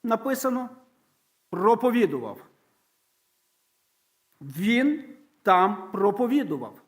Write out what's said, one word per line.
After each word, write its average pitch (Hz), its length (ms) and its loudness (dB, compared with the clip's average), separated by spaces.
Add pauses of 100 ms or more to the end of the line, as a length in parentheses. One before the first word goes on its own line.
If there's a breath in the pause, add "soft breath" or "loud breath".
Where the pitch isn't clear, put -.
Написано, 247 640 -2 (800)
проповідував. 196 960 0 (1900)
Він 233 760 -2 (260)
там 190 500 2
проповідував. 196 960 -2